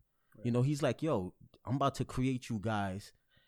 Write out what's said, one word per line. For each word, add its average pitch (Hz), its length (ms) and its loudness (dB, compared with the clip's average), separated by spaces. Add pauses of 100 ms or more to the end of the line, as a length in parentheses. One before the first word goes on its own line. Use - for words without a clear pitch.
(440)
You 120 80 0
know, 120 120 4
he's 143 180 2
like, 127 200 0
"Yo, 110 320 0 (320)
I'm 110 120 0
about 135 180 2
to 135 100 -4
create 127 440 -2
you 113 100 -2
guys, 101 540 -2 (340)